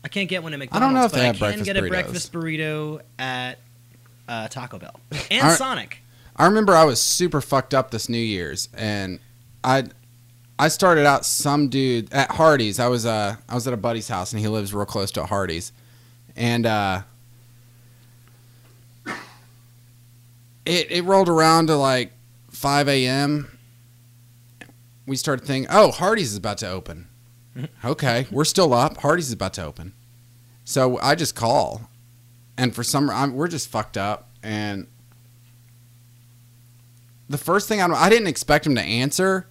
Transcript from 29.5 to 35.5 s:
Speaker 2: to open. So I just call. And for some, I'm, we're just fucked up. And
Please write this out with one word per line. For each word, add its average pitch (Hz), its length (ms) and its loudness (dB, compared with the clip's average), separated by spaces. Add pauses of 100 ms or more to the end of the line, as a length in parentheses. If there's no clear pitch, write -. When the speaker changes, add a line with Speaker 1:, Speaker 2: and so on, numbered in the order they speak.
Speaker 2:
to 90 100 -10
open. 80 280 -14 (720)
So 131 340 0
I 143 160 2
just 165 200 -2
call. 117 480 -2 (760)
And 127 180 -2
for 120 100 -6
some, 139 260 0
I'm, 127 240 -2
we're 151 140 -2
just 165 200 -8
fucked - 280 -6
up. 104 320 -4 (140)
And 104 440 -8 (2500)